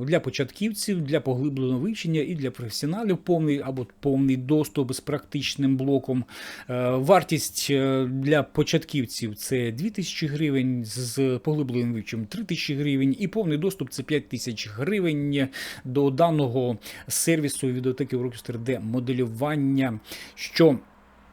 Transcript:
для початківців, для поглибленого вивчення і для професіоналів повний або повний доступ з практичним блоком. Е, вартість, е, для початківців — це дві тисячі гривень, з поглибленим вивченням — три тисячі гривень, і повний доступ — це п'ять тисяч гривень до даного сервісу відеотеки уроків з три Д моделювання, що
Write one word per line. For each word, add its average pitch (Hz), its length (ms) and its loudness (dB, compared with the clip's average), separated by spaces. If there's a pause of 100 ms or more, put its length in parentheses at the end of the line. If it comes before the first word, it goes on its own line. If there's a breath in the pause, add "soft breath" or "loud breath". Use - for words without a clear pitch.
для 160 140 4
початківців, 196 840 -2
для 147 180 0
поглибленого 131 600 0
вивчення 165 420 -2
і 170 140 -4
для 131 160 -4
професіоналів 165 640 -2
повний 156 480 2
або 131 220 -6 (120)
повний 135 380 4
доступ 139 560 0
з 131 60 -6
практичним 139 800 -2
блоком. 135 460 2 (460 loud breath)
Е, 123 200 0
вартість, 147 800 2
е, 135 360 2
для 135 380 2
початківців — 135 920 -2
це 123 360 -2
дві 147 180 -4
тисячі 175 380 -4
гривень, 135 580 0
з 127 580 0
поглибленим 123 500 0
вивченням — 113 360 -4
три - 140 -8
тисячі 156 320 -4
гривень, 135 440 2
і 196 80 0
повний 175 300 0
доступ — 160 340 -2
це 135 120 -8
п'ять 147 260 -2
тисяч 113 400 -6
гривень 143 800 0 (380 loud breath)
до 139 240 2
даного 131 680 2 (300 loud breath)
сервісу 147 600 0
відеотеки 127 500 0
уроків 123 220 -4
з - 20 -14
три 120 160 -8
Д 117 260 -2
моделювання, 127 1160 0 (360 loud breath)
що 156 420 6 (560)